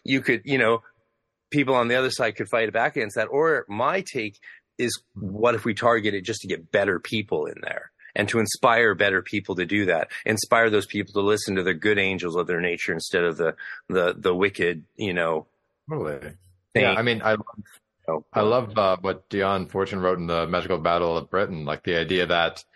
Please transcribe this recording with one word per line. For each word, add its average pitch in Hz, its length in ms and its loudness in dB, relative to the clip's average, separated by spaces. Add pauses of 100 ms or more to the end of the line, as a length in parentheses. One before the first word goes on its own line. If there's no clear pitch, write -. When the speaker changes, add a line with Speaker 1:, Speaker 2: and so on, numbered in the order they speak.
Speaker 1:
you 135 160 0
could, 120 240 0
you 135 140 0
know, 117 240 2 (680)
people 135 240 2
on 120 140 2
the 117 80 2
other 131 140 2
side 113 260 -2
could 107 140 -6
fight 113 220 0
back 120 240 0
against 110 200 -4
that. 110 100 0
Or 147 420 0
my 135 340 -2
take 110 360 -8 (400)
is, 120 220 -2 (160)
Speaker 2:
Mm-hmm. 95 160 -8
Speaker 1:
what 113 220 2
if 110 100 -6
we 113 100 0
target 107 400 2
it 98 80 -6
just 107 200 -6
to 98 60 -10
get - 220 -8
better 98 300 2
people 95 460 -4
in 76 160 -10
there - 280 -8 (240)
and 107 140 0
to 113 100 0
inspire 113 560 4
better 95 280 2
people 101 340 -4
to 90 100 0
do 101 200 0
that, 82 240 2 (160)
inspire 113 440 4
those 104 160 2
people 104 280 -6
to 98 120 2
listen 104 300 0
to 95 60 2
their 90 120 0
good 101 240 2
angels 90 380 -2
of 87 100 0
their 85 140 -2
nature 87 320 -2
instead 87 320 0
of 82 140 0
the, 80 180 -2 (320)
the, 90 280 2
the 90 180 0
wicked, 90 500 0 (100)
you 98 200 -4
know. 82 320 -2 (420)
Speaker 2:
Totally. 87 320 -6
Speaker 1:
thing. - 160 -14 (460)
Speaker 2:
Yeah, 101 100 4
I 110 100 0
mean, 117 200 0
I, 110 140 2 (720)
Speaker 1:
Oh. 80 240 -4
Speaker 2:
I 113 80 2
love, 107 360 2
uh, 95 240 4
what 92 280 -4
Dion 95 400 0
Fortune 95 320 -4
wrote 92 180 2
in 85 80 -6
The 85 200 0
Magical 87 320 0
Battle 85 380 2
of 80 140 -6
Britain, 92 340 -2
like, 76 200 -6
the 90 120 0
idea 85 300 0
that 85 380 0 (120)